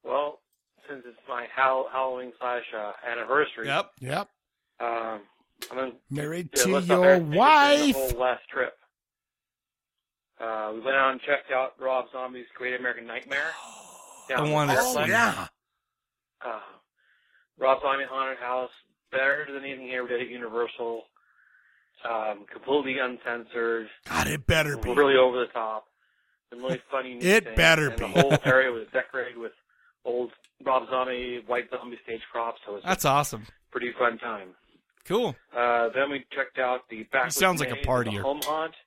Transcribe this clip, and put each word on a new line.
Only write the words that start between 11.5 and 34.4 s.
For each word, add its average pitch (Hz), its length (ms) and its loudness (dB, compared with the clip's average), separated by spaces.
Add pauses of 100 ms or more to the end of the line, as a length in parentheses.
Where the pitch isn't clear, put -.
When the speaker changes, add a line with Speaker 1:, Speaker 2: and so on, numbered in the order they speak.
Speaker 1:
out 131 260 -2
Rob 127 340 -2
Zombie's 127 340 -10 (100)
Great 127 220 -4
American 117 280 -6
Nightmare. 135 440 -6 (340)
Speaker 2:
<gasps> - 440 -20
Speaker 1:
down 131 120 0
Speaker 2:
I 151 60 2
Speaker 1:
in 151 60 2
Speaker 2:
wanna 147 220 4
Speaker 1:
Fairfax. 254 200 2
Speaker 2:
see 147 80 2
Speaker 3:
Oh, 156 40 2
yeah. 208 400 2 (960)
Speaker 1:
Uh, 113 180 -8 (1000)
Rob 135 240 2
Zombie 139 260 0
Haunted 131 300 -4
House, 127 320 -4 (420)
better 139 400 0
than 135 120 -10
anything 131 240 -10
he 127 60 -6
ever 123 140 -4
did 123 140 -2
at 120 60 -6
Universal. 117 760 -6 (1080)
Um, 110 400 -4
completely 135 480 -2
uncensored. 117 880 -4 (200)
Speaker 3:
God, - 200 0
it 147 180 -4
better 151 320 2
be. 120 160 -2
Speaker 1:
Really 139 220 6
over 127 240 6
the 120 120 -4
top. 110 320 -4 (640)
Some 120 160 -16
really 131 160 -2 (100)
funny 127 260 -4
new 123 120 -2
Speaker 3:
It 214 160 6
Speaker 1:
things. 113 120 -6
Speaker 3:
better 160 340 6
Speaker 1:
And - 80 -6
the - 80 -4
Speaker 3:
be. - 60 -8
Speaker 1:
whole 151 340 6
area 131 260 6
was 110 220 -8
decorated 123 420 -4
with 113 160 -12 (540)
old 123 240 -4 (340)
Rob 127 240 0
Zombie, 127 580 -4
White 120 240 -4
Zombie 123 320 -10
stage 113 200 -10 (100)
props. 117 320 -6
So 104 80 -12
it - 40 -8
was 95 80 -14
Speaker 2:
That's 185 200 -2
Speaker 1:
a 151 60 4
Speaker 2:
awesome. 135 360 0 (240)
Speaker 1:
pretty 120 280 -6
fun 117 180 2
time. 104 320 -10 (560)